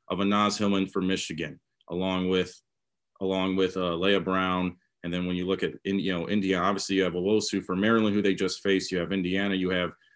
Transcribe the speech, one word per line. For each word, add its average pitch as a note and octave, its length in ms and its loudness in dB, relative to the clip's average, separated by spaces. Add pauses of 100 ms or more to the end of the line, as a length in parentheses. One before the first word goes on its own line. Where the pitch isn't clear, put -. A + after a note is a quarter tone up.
of F2+ 100 -2
a G2+ 60 0
Naz G2+ 320 2
Hillman G2 300 2
for F#2+ 140 -4
Michigan, E2 600 -4 (280)
along F#2 400 -2
with, F#2 240 0 (680)
along F#2+ 340 0
with, F#2 220 0
uh, F2+ 180 -2
Leah F#2+ 240 2
Brown, F#2 560 0 (280)
and F2 100 -6
then F2+ 120 -2
when F2+ 120 -2
you F2+ 100 -2
look F#2+ 160 0
at, E2 80 0 (140)
in, G2 120 0
you F#2+ 140 -2
know, E2+ 160 -2
Indiana, F#2+ 380 0
obviously G2 320 0
you F#2+ 60 4
have F2 100 0
Owosu G2 500 0
for F#2 120 -4
Maryland, G#2+ 380 4
who G#2 80 2
they G2 140 2
just F#2 260 -2
faced. F#2+ 300 0
You F#2 60 0
have E2+ 160 -2
Indiana, F#2+ 420 0
you F#2 140 0
have, F2+ 220 0 (240)